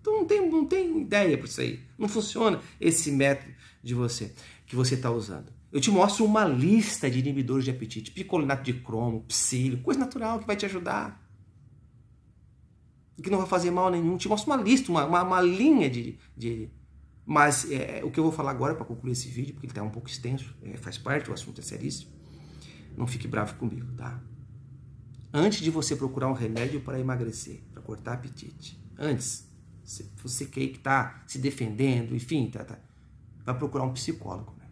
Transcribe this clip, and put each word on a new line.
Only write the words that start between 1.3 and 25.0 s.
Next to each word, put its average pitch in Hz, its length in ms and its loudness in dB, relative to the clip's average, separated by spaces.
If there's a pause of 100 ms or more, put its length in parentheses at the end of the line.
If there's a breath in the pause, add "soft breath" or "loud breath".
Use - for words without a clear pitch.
pra - 100 -6
isso - 140 -8
aí. - 240 -4 (140)
Não 208 100 0
funciona 208 520 0 (200 loud breath)
esse 160 320 2
método 139 400 2 (300 loud breath)
de 123 120 -4
você, 120 400 -2 (320 loud breath)
que - 80 -12
você 127 220 4
tá 127 140 0
usando. 98 420 -4 (180)
Eu 143 100 0
te 170 100 4
mostro 202 340 6
uma 214 200 6
lista 165 680 4
de 123 80 0
inibidores 135 460 0
de 131 60 -2
apetite: 113 400 -8
picolinato 147 520 0
de 127 100 -2
cromo, 113 560 -2
psyllium, 127 540 0
coisa 262 180 2
natural 233 400 -4
que 214 60 -12
vai 208 100 0
te 208 80 -4
ajudar. 190 580 -4 (2000)
Que 185 80 -4
não 196 80 4
vai 185 80 0
fazer 175 240 2
mal 180 200 4
nenhum. 170 260 2
Te 175 120 -4
mostro 208 220 0
uma 269 120 2
lista, 247 280 4
uma, 160 140 4
uma, 170 180 4
uma 185 200 4
linha 190 480 6
de, 120 280 -6 (180 soft breath)
de, 113 340 -6 (560)
mas, 147 440 4
é, 139 340 -4
o - 60 -2
que - 80 -2
eu 160 60 4
vou 160 80 4
falar 143 200 -2
agora 135 220 0
pra 113 120 -8
concluir 120 260 -6
esse - 160 -6
vídeo, 131 240 -6
porque - 140 -14
ele - 80 -14
tá 101 80 -6
um 107 80 -6
pouco 113 180 -12
extenso, - 540 -8
é, - 140 -12
faz - 200 -12
parte, 147 340 -4
o - 40 -4
assunto - 260 -14
é - 40 -16
seríssimo. - 460 -8 (840 loud breath)
Não 123 100 -4
fique - 220 -6
bravo 107 280 -2
comigo, - 360 -6
tá? 123 260 -10 (1120)